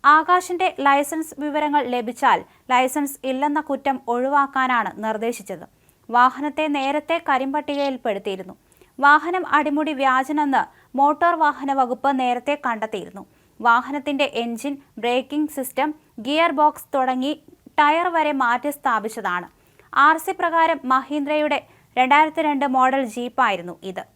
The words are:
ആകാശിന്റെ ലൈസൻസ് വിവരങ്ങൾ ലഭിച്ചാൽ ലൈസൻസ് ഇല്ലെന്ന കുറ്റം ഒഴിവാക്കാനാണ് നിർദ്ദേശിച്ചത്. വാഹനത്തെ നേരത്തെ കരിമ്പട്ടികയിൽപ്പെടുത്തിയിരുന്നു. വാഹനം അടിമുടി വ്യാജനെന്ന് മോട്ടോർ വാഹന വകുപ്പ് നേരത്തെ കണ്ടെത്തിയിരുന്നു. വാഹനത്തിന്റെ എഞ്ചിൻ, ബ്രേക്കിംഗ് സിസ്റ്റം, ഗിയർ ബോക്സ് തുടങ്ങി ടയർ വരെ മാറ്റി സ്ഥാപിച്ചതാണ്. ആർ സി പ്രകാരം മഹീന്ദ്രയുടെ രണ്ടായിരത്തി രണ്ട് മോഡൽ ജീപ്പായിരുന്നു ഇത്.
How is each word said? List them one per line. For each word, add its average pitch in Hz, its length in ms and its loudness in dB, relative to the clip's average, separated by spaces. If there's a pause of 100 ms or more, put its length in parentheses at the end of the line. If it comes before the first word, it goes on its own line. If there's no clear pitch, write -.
ആകാശിന്റെ 359 600 4 (200)
ലൈസൻസ് 294 560 0
വിവരങ്ങൾ 294 400 0 (120)
ലഭിച്ചാൽ 233 460 0 (300)
ലൈസൻസ് 262 460 0 (140)
ഇല്ലെന്ന 294 380 -2
കുറ്റം 277 280 -2 (160)
ഒഴിവാക്കാനാണ് 262 800 0 (140)
നിർദ്ദേശിച്ചത്. 214 600 -6 (440)
വാഹനത്തെ 254 560 2 (120)
നേരത്തെ 294 400 -2 (120)
കരിമ്പട്ടികയിൽപ്പെടുത്തിയിരുന്നു. 262 1300 -4 (500)
വാഹനം 311 400 4 (120)
അടിമുടി 302 440 0
വ്യാജനെന്ന് 269 600 2 (360)
മോട്ടോർ 302 360 4 (100)
വാഹന 277 360 0
വകുപ്പ് 254 400 0
നേരത്തെ 247 340 0 (120)
കണ്ടെത്തിയിരുന്നു. 208 580 -6 (360)
വാഹനത്തിന്റെ 269 680 0 (160)
എഞ്ചിൻ, 233 340 -6 (220)
ബ്രേക്കിംഗ് 254 580 -2
സിസ്റ്റം, 269 340 -2 (300)
ഗിയർ 311 320 0
ബോക്സ് 302 420 0
തുടങ്ങി 262 380 0 (460)
ടയർ 320 380 2
വരെ 302 160 0 (100)
മാറ്റി 247 360 0
സ്ഥാപിച്ചതാണ്. 208 680 -4 (600)
ആർ 320 120 6
സി 381 220 -6
പ്രകാരം 330 400 2 (140)
മഹീന്ദ്രയുടെ 294 680 0 (380)
രണ്ടായിരത്തി 302 440 4
രണ്ട് 285 240 0
മോഡൽ 262 380 2
ജീപ്പായിരുന്നു 214 760 -4
ഇത്. 185 200 -10 (140)